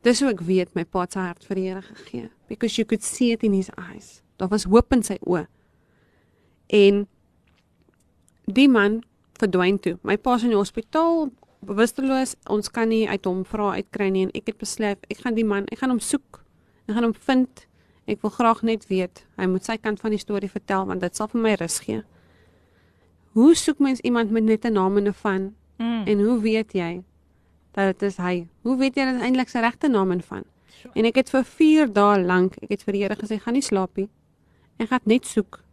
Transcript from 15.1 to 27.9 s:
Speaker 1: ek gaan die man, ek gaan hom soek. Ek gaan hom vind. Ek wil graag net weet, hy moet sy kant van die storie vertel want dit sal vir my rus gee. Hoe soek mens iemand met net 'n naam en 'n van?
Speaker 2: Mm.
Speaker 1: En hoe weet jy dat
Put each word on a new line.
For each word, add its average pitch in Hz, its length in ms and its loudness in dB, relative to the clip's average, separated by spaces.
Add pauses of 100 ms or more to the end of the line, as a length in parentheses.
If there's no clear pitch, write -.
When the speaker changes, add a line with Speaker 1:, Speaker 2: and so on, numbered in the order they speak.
Speaker 1:
ek - 140 -12
gaan 226 140 -4
die 226 100 0
man, 202 240 -2
ek - 80 -14
gaan 262 140 -2
hom 220 80 -2
soek. - 400 -8 (460)
Ek 214 80 -4
gaan 233 120 0
hom 220 80 -4 (100)
vind. 254 380 0 (460)
Ek 208 100 -4
wil 208 140 -4
graag 226 340 2
net 226 220 -2
weet, 185 320 -4 (180)
hy 185 80 -2
moet 185 160 -2
sy 226 160 -6
kant 208 220 -6
van 220 100 -2
die 208 80 -2
storie 202 320 -6
vertel 190 380 -4
want 185 100 -4
dit 175 160 -6
sal 214 160 -6
vir 233 80 -2
my 220 160 2
rus 170 300 -6
gee. 220 160 -6 (1300)
Hoe 277 220 8
soek - 260 -2
mens 262 220 0
iemand 233 260 0
met 220 140 0
net 220 240 2
'n 226 80 0
naam 190 220 2
en 202 100 0
'n 202 40 -2
van? 196 420 -4 (240)
Speaker 2:
Mm. 226 280 -4
Speaker 1:
En 208 140 2
hoe 226 200 2
weet 220 320 -2
jy 175 300 -4 (720)
dat 196 260 0